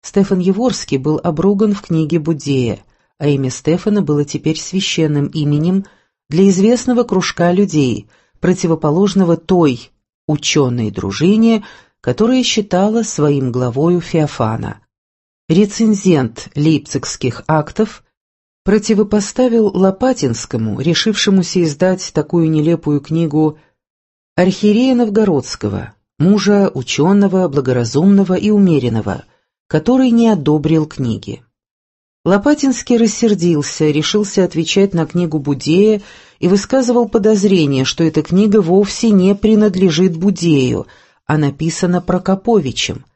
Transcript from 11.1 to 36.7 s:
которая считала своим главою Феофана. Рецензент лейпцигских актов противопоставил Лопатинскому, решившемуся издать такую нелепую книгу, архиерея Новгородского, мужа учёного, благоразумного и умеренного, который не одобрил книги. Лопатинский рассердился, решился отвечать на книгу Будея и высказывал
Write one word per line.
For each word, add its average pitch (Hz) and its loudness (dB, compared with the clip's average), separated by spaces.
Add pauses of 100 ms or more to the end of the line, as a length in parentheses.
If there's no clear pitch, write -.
которая 226 0
считала 214 0
своим 143 -2
главою 127 0
Феофана. 117 -4 (680)
Рецензент 190 0
лейпцигских 143 -4
актов 156 -4 (600)
противопоставил 214 0
Лопатинскому, 185 -2
решившемуся 185 0
издать 185 -2
такую 160 0
нелепую 151 0
книгу, 156 -2 (800)
архиерея 208 2
Новгородского, 185 -2 (240)
мужа 196 2
учёного, 185 0
благоразумного 143 2
и 202 -2
умеренного, 123 0 (420)
который 247 2
не 233 4
одобрил 156 0
книги. 113 -8 (800)
Лопатинский 247 0
рассердился, 175 0
решился 202 0
отвечать 180 0
на 165 -2
книгу 165 -2
Будея 165 2 (380)
и - -2
высказывал 233 0